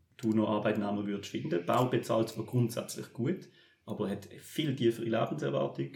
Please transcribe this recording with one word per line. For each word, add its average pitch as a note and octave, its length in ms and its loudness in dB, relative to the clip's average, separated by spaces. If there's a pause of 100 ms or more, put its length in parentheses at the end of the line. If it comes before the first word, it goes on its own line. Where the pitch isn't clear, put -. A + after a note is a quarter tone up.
(160)
du A2+ 140 0
noch G#2+ 180 4
Arbeitnehmer G#2 560 2
würdest G2+ 280 -4
finden. - 180 -4
Der F3 80 2
Bau A#2+ 280 4
bezahlt A2+ 420 2
zwar - 160 -8
grundsätzlich - 680 -2
gut, C#3+ 360 -2 (360)
aber G#2 240 -4
hat G2 180 -6 (140)
viel D3 360 -2
tiefere A#2 300 2
Lebenserwartung, C3+ 880 0